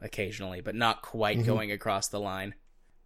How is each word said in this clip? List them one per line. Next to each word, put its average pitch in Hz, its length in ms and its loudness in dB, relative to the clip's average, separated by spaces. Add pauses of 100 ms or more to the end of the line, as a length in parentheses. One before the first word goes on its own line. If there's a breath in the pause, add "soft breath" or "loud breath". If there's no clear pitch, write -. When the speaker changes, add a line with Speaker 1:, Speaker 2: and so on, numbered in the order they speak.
Speaker 1:
occasionally, 95 600 -6
but 95 140 -6
not 113 280 4
quite 107 340 2
Speaker 2:
Mm-hmm. 117 80 4
Speaker 1:
going 110 260 2
across 98 360 0
the 104 120 -4
line. 98 360 -4 (500)